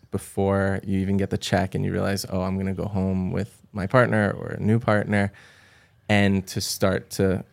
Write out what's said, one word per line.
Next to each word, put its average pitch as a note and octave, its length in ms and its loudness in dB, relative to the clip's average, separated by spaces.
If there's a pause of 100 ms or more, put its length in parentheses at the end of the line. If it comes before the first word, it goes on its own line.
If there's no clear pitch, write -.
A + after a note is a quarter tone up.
(100)
before G2 760 0
you G2 140 -2
even F#2+ 180 0
get G2 140 -2
the G2 80 -2
check F#2 360 -2
and G2 100 -2
you F#2+ 80 -2
realize, F#2+ 360 -2
"Oh, F#2 140 -2
I'm F#2+ 140 -2
gonna F#2+ 180 -4
go F2 120 -6
home F#2+ 440 -2
with F#2 320 -6 (100)
my F#2+ 140 -6
partner A2 440 4
or E2 180 -8
a - 120 -8
new G#2+ 180 2
partner," G#2 540 2 (760)
and G2 400 4
to - 120 -6
start - 500 -2
to F#2+ 420 0